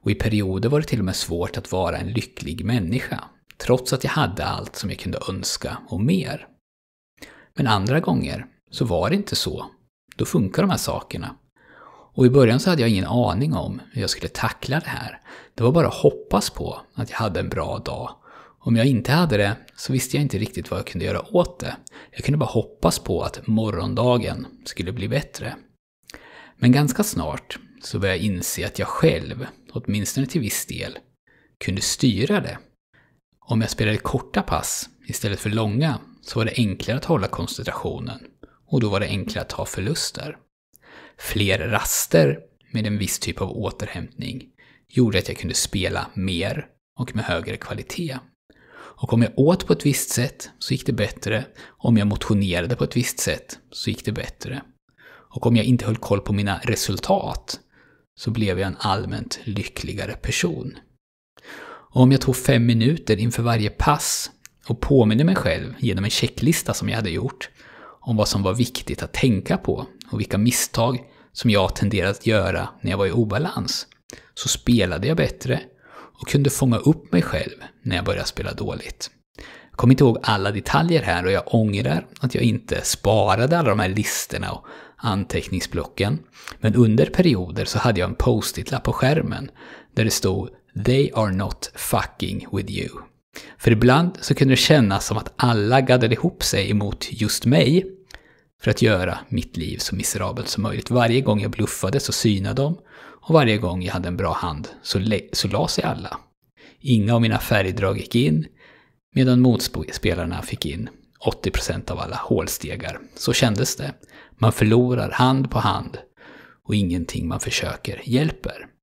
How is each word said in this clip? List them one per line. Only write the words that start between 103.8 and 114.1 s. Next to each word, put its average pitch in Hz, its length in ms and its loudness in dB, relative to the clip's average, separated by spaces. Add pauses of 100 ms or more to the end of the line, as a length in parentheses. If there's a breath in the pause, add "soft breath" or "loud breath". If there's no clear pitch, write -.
jag 92 100 -6
hade 90 140 -4
en 90 100 -4
bra 87 160 -2
hand 76 340 -6 (160)
så - 160 -2
le-, 104 340 -2
så - 140 0
la 98 200 0
sig - 160 -2
alla. - 340 -6 (640 loud breath)
Inga 117 360 4
av 117 60 4
mina 110 180 2
färgdrag 98 580 0
gick - 180 -6
in, 156 320 2 (680 soft breath)
medan 127 260 6
motspelarna 87 1000 0
fick - 240 -6
in 95 240 -6 (300)
åttio - 320 -2
procent - 400 -4
av 85 80 -6
alla - 160 -8
hålstegar. - 840 -4 (160)
Så - 180 -2
kändes 113 420 2
det. - 180 -10 (440 loud breath)